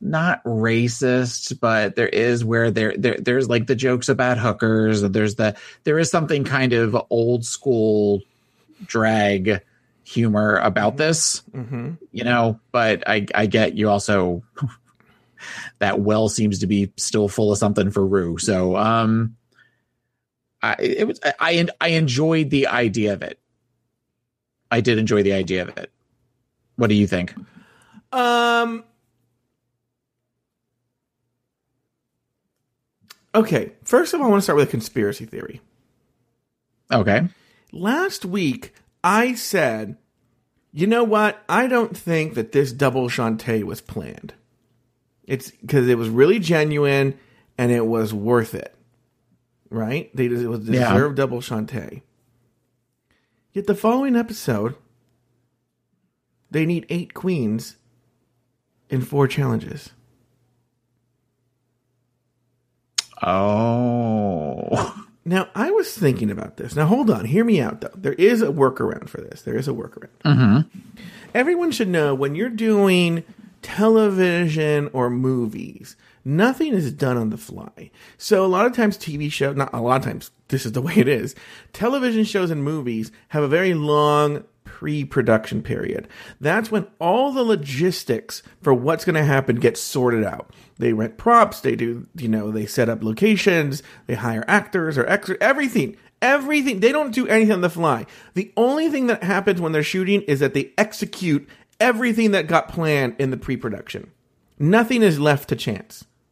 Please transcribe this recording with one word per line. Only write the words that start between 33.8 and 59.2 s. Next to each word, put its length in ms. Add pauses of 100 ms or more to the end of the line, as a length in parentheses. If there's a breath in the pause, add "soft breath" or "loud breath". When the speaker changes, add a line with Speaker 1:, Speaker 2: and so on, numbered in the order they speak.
Speaker 2:
First 300
of 60
all, 60
I 40
wanna 120
start 140
with 120
a 20
conspiracy 540
theory. 360 (1300)
Speaker 1:
Okay. 380 (440 soft breath)
Speaker 2:
Last 520
week, 480 (320 soft breath)
I 300
said, 640 (760)
"You 160
know 160
what? 340 (100)
I 200
don't 280
think 380
that 180
this 200
double 360
Shantae 540
was 180
planned. 540 (920)
It's 260 (160)
'cause 180
it 120
was 100
really 320
genuine 720 (420 soft breath)
and 140
it 160
was 260
worth 420
it." 200 (960)
Right? 460
They 120
des-, 140
it 60
was 200
Speaker 1:
Yeah. 240
Speaker 2:
deserved 240
double 240
Shantae. 640 (1500)
Yet 140
the 80
following 420
episode, 580 (1800)
they 160
need 220
eight 260
queens 640 (1120)
in 120
four 260